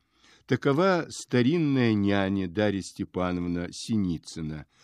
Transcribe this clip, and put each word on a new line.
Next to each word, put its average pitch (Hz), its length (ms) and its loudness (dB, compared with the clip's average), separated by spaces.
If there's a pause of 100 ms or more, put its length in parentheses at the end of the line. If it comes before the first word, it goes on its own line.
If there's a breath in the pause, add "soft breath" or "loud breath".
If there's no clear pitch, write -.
(460 soft breath)
Такова 160 600 2
старинная 131 840 2
няня 98 560 2
Дарья 101 320 0
Степановна 87 880 -4
Синицына, 82 920 -4 (180 soft breath)